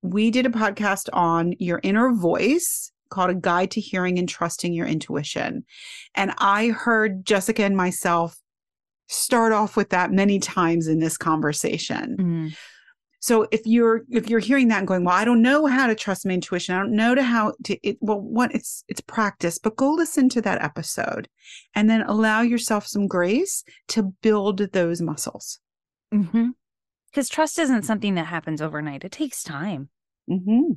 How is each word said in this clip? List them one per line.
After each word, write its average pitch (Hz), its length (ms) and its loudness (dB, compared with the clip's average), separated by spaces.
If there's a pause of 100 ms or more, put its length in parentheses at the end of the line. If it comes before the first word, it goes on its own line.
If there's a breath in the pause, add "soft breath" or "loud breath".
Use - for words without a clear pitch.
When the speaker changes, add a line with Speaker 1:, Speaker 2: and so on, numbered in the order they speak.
Speaker 1:
we 202 280 0
did 247 140 2
a 262 40 2
podcast 208 640 -2
on 170 460 2
your 175 240 -2
inner 226 300 2
voice 185 800 0 (180)
called 180 220 0
A 185 40 0
Guide 185 360 0
to 220 100 -4
Hearing 180 380 -2
and 180 100 -2
Trusting - 440 -4
Your 165 140 -4
Intuition. - 800 -6 (500 loud breath)
And 196 220 -2
I 208 320 2
heard 214 560 0
Jessica 214 380 2
and 196 120 2
myself 175 640 0 (720)
start 226 420 2
off 214 240 0
with 202 140 0
that 180 220 0
many 196 280 4
times 170 480 0
in 160 120 2
this 160 180 -2
conversation. - 1000 -2
Speaker 2:
Mm. 165 380 -2 (640 loud breath)
Speaker 1:
So 220 320 2
if 220 140 0
you're, 226 460 4
if 220 180 0
you're 226 100 4
hearing 247 280 4
that 220 100 4
and 190 100 -2
going, 185 160 2
"Well, 180 120 4
I 202 100 2
don't 240 160 4
know 285 240 4
how 262 220 4
to 220 80 2
trust 196 300 -6
my 190 80 0
intuition. 180 420 -4
I 180 40 0
don't 214 160 0
know 233 200 4
to 269 80 2
how 233 300 0 (120)
to," 196 200 -4
it, 214 140 -4
well, 208 220 -2
one, 226 320 0
it's, - 340 -8
it's - 140 -10
practice, 196 560 -4
but 220 180 -4
go 269 160 2
listen 311 380 2
to 240 120 -2
that 196 200 -2
episode - 680 -6 (460 loud breath)
and 214 160 4
then 226 140 4
allow 220 380 2
yourself 233 440 0
some 202 220 -2
grace 190 560 0 (260 soft breath)
to 220 140 0 (180)
build 208 380 2 (120)
those 170 300 0
muscles. - 580 -8 (540)
Speaker 2:
Mm-hmm. 214 360 2 (640)
'Cause 277 140 -2
trust - 300 0
isn't 262 260 2
something 208 320 -2
that 165 120 -2
happens 156 340 -6
overnight. 151 420 -6
It 185 80 -10
takes - 320 -8
time. 143 460 -8 (400)
Speaker 1:
Mm-hmm. 214 480 2